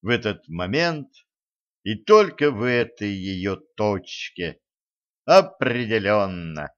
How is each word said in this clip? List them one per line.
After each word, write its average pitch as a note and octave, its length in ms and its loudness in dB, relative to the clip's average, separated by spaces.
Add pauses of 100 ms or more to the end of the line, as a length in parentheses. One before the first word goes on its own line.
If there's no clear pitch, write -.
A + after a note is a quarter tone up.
в F#2 60 -8
этот A#2 400 -2
момент C3+ 600 -4 (760)
и G#2+ 100 -4
только F3 560 4
в G#2+ 120 -6
этой A#2 480 -2
её F#2+ 460 -4
точке - 1040 -6 (640)
определённо G#2 1500 0